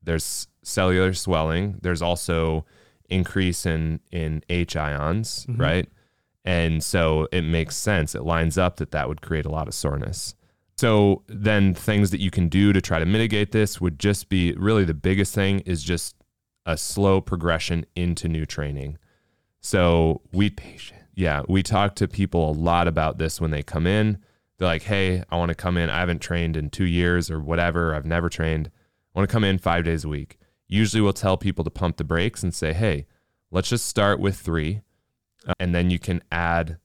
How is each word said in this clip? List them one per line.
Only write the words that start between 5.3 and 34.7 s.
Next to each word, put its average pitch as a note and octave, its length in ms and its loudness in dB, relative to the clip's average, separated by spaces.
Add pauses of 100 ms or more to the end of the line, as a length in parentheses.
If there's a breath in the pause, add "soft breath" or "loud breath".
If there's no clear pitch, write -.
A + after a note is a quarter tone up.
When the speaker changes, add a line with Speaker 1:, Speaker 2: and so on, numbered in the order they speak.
Speaker 2:
Mm-hmm. A#2 120 -2
Speaker 1:
right? E2 280 0 (540)
And E2+ 400 0
so D#2 480 2
it F2+ 100 0
makes E2 340 -2
sense. F2+ 380 0
It A#1 100 -6
lines E2 340 0
up F#2 200 0
that - 140 -6
that D2 160 -2
would D2+ 140 -6
create D#2 240 -4
a D#2 40 -4
lot D#2 180 -4
of - 60 -10
soreness. - 600 -6 (420)
So G#2 500 4
then G2+ 460 2
things G#2 380 2
that F#2+ 80 -2
you F#2+ 100 0
can F2 200 2
do G2 240 6
to F#2 80 4
try D#2+ 180 0
to E2 60 2
mitigate G#2+ 460 2
this G#2+ 300 0
would F2 160 -2
just G2+ 320 0
be, F2+ 240 2
really G#2 300 2
the E2 100 2
biggest F#2+ 400 0
thing G2 280 2
is E2+ 200 -4
just E2+ 340 -4 (520)
a E2 100 -2
slow G2 440 2
progression E2+ 640 -2 (100)
into F2 320 -2
new D#2+ 180 -2
training. D2 520 -8 (640)
So E2+ 600 2 (120)
we G2 160 2
Speaker 2:
Be - 60 -10
patient. - 460 -18 (140 loud breath)
Speaker 1:
Yeah, D#2 320 0
we F#2 160 4
talk G2+ 320 2
to G2+ 120 0
people E2+ 420 0
a - 20 0
lot E2+ 360 2
about D#2 300 0
this D#2+ 240 -4
when E2 100 -2
they D2 120 -4
come D#2+ 240 -2
in. G#2 320 2 (380 soft breath)
They're F#2 100 0
like, E2 160 -2
"Hey, F#2+ 480 0
I F2 60 -2
wanna E2+ 180 0
come F2+ 220 -2
in. E2+ 120 0
I - 100 -2
haven't F2 220 -2
trained E2+ 360 -2
in D2+ 120 -4
two F#2+ 160 -2
years F2 460 0
or D#2+ 80 -4
whatever. E2 560 0
I've D2+ 100 -6
never E2+ 240 0
trained. D#2+ 400 -2 (460)
I - 40 -2
wanna G2 80 2
come A2+ 160 2
in F#2+ 140 2
five E2+ 280 0
days E2 180 0
a D#2 60 -6
week." C#2+ 280 -8 (300)
Usually G#2+ 340 2
we'll G2 120 4
tell F#2+ 240 0
people F#2+ 260 -2
to D#2+ 80 -2
pump E2+ 260 -2
the D2+ 60 -4
brakes E2+ 400 -2
and F2 100 -2
say, D#2 200 -4
"Hey, E2+ 320 0 (460)
let's F#2 180 -2
just B2 160 -2
start G2+ 340 2
with G2 160 0
three, E2 460 -4 (640)